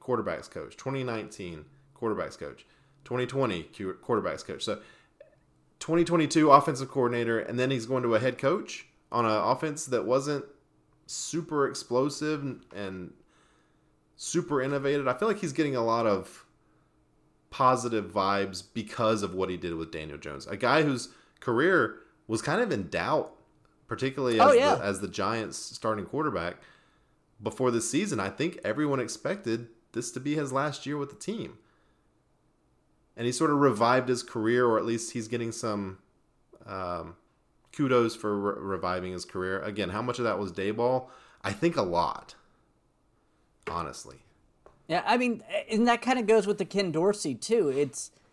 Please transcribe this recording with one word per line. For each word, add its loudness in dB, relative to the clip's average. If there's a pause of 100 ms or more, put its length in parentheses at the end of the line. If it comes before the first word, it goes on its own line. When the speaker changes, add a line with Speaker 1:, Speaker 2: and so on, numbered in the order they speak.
Speaker 1:
quarterbacks -4
coach, -12
twenty -6
nineteen -8 (340)
quarterbacks -4
coach, -14 (380)
twenty -2
twenty 0
Q-, -8
quarterbacks 0
coach. -8
So -4 (1000)
twenty 2
twenty-two 4
offensive 6
coordinator, 0
and -4
then 2
he's -2
going 0
to 4
a 4
head 0
coach -2 (260)
on 2
an 4
offense 0
that 0
wasn't 0 (640)
super -2
explosive -2
and, -8 (140)
and -8 (1040)
super -2
innovative. 0
I 2
feel 0
like 0
he's -6
getting 0
a 0
lot 2
of -2 (1080)
positive 2
vibes 0 (100)
because 0
of -6
what 0
he -4
did -6
with -8
Daniel -10
Jones, -12
a -8
guy 4
whose -2 (300)
career 2 (280)
was -2
kind -2
of -2
in -4
doubt, -2 (540)
particularly 0
Speaker 2:
Oh, 10
Speaker 1:
as 8
Speaker 2:
yeah. 6
Speaker 1:
the, -4
as 0
the -4
Giants' -4
starting -4
quarterback -2 (840)
before 0
this 0
season. -2
I -2
think -4
everyone 0
expected -4 (260)
this -6
to -8
be -4
his -4
last -2
year -4
with -6
the -20
team. -10 (1600)
And -6
he 2
sort 2
of 4
revived 4
his 0
career, 2
or 4
at -2
least -4
he's -6
getting -4
some, -6 (680)
um, -8 (560)
kudos 4
for -2
re-, -2
reviving -4
his -8
career. -4
Again, -4
how -4
much -4
of -2
that 0
was -4
Daboll? 0 (360)
I -4
think 0
a 4
lot, -2 (1300)
honestly. -8 (720)
Speaker 2:
Yeah, 0
I 4
mean, 0 (260)
and 4
that 4
kinda 2
goes 6
with 0
the -2
Ken 0
Dorsey, 2
too. 2
It's, 0 (220)